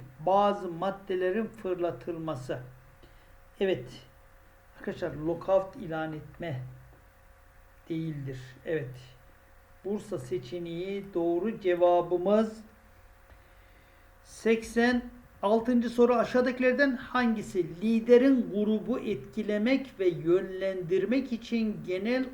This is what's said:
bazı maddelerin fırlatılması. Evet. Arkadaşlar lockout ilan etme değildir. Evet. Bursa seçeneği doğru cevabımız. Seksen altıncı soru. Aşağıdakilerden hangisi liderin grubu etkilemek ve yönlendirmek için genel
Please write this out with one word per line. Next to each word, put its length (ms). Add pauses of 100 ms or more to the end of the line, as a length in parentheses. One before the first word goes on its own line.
(260)
bazı 460
maddelerin 760
fırlatılması. 1120 (1000)
Evet. 260 (920)
Arkadaşlar 360
lockout 600
ilan 360
etme 480 (1300)
değildir. 500 (260)
Evet. 300 (920)
Bursa 340
seçeneği 840 (100)
doğru 460
cevabımız. 1040 (1600)
Seksen 800 (400)
altıncı 480
soru. 240
Aşağıdakilerden 840
hangisi 840
liderin 760
grubu 440
etkilemek 1000
ve 100
yönlendirmek 1200
için 540
genel 480